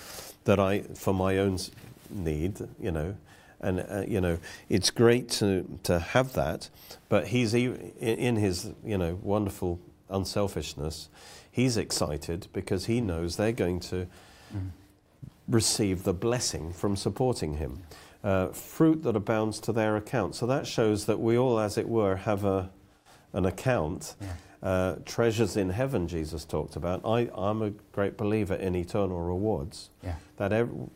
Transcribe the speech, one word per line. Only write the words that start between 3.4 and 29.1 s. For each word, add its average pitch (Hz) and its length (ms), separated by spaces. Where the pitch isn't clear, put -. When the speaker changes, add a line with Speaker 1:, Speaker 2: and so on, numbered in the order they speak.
Speaker 1:
and, 92 180
uh, 98 160
you 98 160
know, 85 160
it's - 220
great 120 380
to, 95 540
to 87 140
have 127 360
that, 78 360
but 95 200
he's 120 260
e-, 123 180
in, - 180
in 123 180
his, 101 340
you 107 140
know, 87 260
wonderful 98 560
unselfishness, 92 960
he's 120 280
excited 82 760
because 95 320
he 117 160
knows 85 360
they're 110 160
going 90 260
to 90 280
Speaker 2:
Mm. 92 160
Speaker 1:
receive 104 560
the 98 100
blessing 87 600
from 101 220
supporting 98 600
him. 71 260
Uh, 95 240
fruit 160 560
that 117 120
abounds 110 440
to - 120
their 107 260
account. 104 380
So 120 120
that 135 180
shows 107 400
that 107 140
we 117 180
all, 123 220
as 107 180
it 110 100
were, 104 280
have 98 280
a, 95 260
an 92 120
account. 92 760
Speaker 2:
Yeah. 98 60
Speaker 1:
Uh, 92 320
treasures 113 520
in 95 120
heaven, 110 380
Jesus 80 360
talked 76 320
about. 87 300
I, 117 300
I'm 104 260
a 107 80
great 98 260
believer 104 380
in 92 200
eternal 90 460